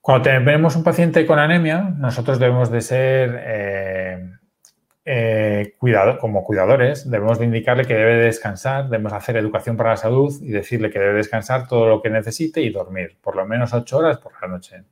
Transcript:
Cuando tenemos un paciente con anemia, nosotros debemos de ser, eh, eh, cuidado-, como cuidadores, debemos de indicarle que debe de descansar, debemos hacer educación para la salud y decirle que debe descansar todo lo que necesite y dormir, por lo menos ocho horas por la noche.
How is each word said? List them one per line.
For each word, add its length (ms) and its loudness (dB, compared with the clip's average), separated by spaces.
Cuando 220 4
tenemos 520 4
un 80 0
paciente 420 2
con 140 4
anemia, 440 2
nosotros 440 -2
debemos 300 2
de 100 0
ser, 640 0
eh, 840 -6
eh, 760 -2
cuidado-, 400 4
como 240 -2
cuidadores, 680 2
debemos 300 0
de 60 -2
indicarle 400 0
que 100 -2
debe 220 4
de 80 4
descansar, 640 -4
debemos 240 -4
hacer 240 -4
educación 400 -2
para 140 0
la 60 2
salud 460 0
y 80 -12
decirle 400 -2
que 80 -6
debe 140 2
descansar 560 -2
todo 200 4
lo 140 4
que 80 -2
necesite 500 -4
y 100 0
dormir, 520 -8
por 140 -6
lo 100 -4
menos 280 -2
ocho 240 -2
horas 200 0
por 140 -20
la 60 -10
noche. 440 -14